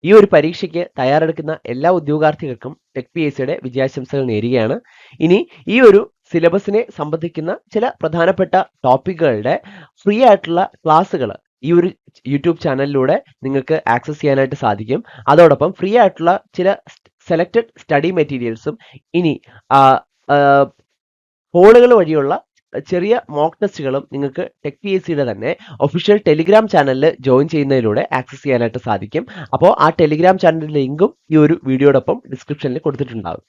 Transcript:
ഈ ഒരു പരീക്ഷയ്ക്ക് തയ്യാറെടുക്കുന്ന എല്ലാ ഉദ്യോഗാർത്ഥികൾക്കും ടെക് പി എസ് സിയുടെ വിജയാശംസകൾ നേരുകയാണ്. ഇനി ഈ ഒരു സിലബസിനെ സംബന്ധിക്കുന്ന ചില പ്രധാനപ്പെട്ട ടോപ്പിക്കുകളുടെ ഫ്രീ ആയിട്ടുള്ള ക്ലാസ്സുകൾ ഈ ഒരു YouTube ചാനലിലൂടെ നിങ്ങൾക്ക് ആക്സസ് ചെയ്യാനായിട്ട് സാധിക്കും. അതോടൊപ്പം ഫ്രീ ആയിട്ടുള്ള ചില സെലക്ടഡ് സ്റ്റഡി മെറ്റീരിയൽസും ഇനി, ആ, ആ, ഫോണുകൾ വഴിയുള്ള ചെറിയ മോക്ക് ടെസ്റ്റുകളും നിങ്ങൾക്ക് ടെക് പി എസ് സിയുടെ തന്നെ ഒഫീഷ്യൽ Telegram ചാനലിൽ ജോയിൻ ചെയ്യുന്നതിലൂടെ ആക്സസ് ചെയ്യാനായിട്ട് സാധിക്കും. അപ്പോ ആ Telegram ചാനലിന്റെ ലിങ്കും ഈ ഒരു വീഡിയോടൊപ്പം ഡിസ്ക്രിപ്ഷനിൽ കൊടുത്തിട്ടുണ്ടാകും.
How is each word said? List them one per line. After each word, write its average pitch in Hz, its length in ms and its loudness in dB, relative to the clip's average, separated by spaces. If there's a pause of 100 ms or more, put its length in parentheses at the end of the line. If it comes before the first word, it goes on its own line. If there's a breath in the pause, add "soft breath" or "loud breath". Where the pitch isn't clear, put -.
ഈ 180 100 4
ഒരു 208 200 8
പരീക്ഷയ്ക്ക് 165 540 -2 (120)
തയ്യാറെടുക്കുന്ന 156 640 -2
എല്ലാ 131 240 -4
ഉദ്യോഗാർത്ഥികൾക്കും 151 880 -4 (200)
ടെക് 127 80 -12 (100)
പി 165 60 -4
എസ് 147 140 -4
സിയുടെ 139 280 -6
വിജയാശംസകൾ 131 600 -6
നേരുകയാണ്. 120 560 -2 (400 soft breath)
ഇനി 180 280 2 (200 soft breath)
ഈ 233 140 2
ഒരു 208 320 6 (180)
സിലബസിനെ 196 540 -2 (120)
സംബന്ധിക്കുന്ന 160 600 -8 (160)
ചില 220 180 -2 (100)
പ്രധാനപ്പെട്ട 170 600 -2 (220)
ടോപ്പിക്കുകളുടെ 135 760 -2 (320 loud breath)
ഫ്രീ 214 300 -2
ആയിട്ടുള്ള 185 460 2 (160)
ക്ലാസ്സുകൾ 156 480 -2 (300)
ഈ 151 80 -2
ഒരു 175 160 2 (420)
YouTube 147 300 -2
ചാനലിലൂടെ 139 640 -2 (200)
നിങ്ങൾക്ക് 139 440 -4
ആക്സസ് 123 340 -4
ചെയ്യാനായിട്ട് 135 340 -2
സാധിക്കും. 113 480 -6 (240 loud breath)
അതോടൊപ്പം 156 520 4
ഫ്രീ 196 180 -2
ആയിട്ടുള്ള 185 420 0 (180)
ചില 190 180 0 (540)
സെലക്ടഡ് 185 500 -4
സ്റ്റഡി 160 320 -2
മെറ്റീരിയൽസും 127 680 -6 (360 soft breath)
ഇനി, 165 280 -2 (300 soft breath)
ആ, 135 200 6 (380)
ആ, 139 340 2 (920)
ഫോണുകൾ 240 400 8
വഴിയുള്ള 156 480 0 (480)
ചെറിയ 196 400 -2
മോക്ക് 151 320 -4
ടെസ്റ്റുകളും 143 520 -6
നിങ്ങൾക്ക് 139 360 -8 (160)
ടെക് 143 80 -10 (100)
പി 202 60 -8
എസ് 190 160 -4
സിയുടെ 143 260 -4
തന്നെ 104 240 -6 (260 loud breath)
ഒഫീഷ്യൽ 180 360 0
Telegram 190 500 2
ചാനലിൽ 143 520 0
ജോയിൻ 131 280 2
ചെയ്യുന്നതിലൂടെ 135 640 -2
ആക്സസ് 131 320 -8
ചെയ്യാനായിട്ട് 120 340 -2
സാധിക്കും. 113 480 -6 (280 loud breath)
അപ്പോ 170 260 2
ആ 156 100 4
Telegram 165 480 2
ചാനലിന്റെ 160 420 -2
ലിങ്കും 147 340 -2 (180)
ഈ 156 40 0
ഒരു 151 280 4
വീഡിയോടൊപ്പം 135 580 0 (100)
ഡിസ്ക്രിപ്ഷനിൽ 135 480 -10
കൊടുത്തിട്ടുണ്ടാകും. 117 680 -8